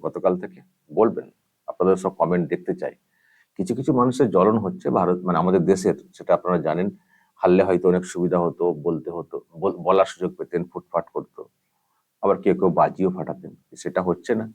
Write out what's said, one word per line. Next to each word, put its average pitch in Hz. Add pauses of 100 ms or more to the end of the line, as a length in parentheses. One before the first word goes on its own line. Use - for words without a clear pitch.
গতকাল 90
থেকে - (320)
বলবেন, - (360)
আপনাদের 95
সব 92
কমেন্ট 85
দেখতে 90
চাই। - (640)
কিছু 185
কিছু 131
মানুষের 127
জ্বলন 95
হচ্ছে 92
ভারত, 90
মানে, 87
আমাদের 92
দেশের, 92 (180)
সেটা -
আপনারা 87
জানেন। 80 (540)
হারলে 92
হয়তো 92
অনেক 90
সুবিধা 90
হতো, 85 (100)
বলতে 80
হতো, 82 (240)
বল-, 90
বলার 92
সুযোগ -
পেতেন, 85
ফুটফাট 85
করতো, - (840)
আবার 98
কেউ 180
কেউ 95
বাজিও 82
ফাটাতেন। - (240)
সেটা -
হচ্ছে 90
না 110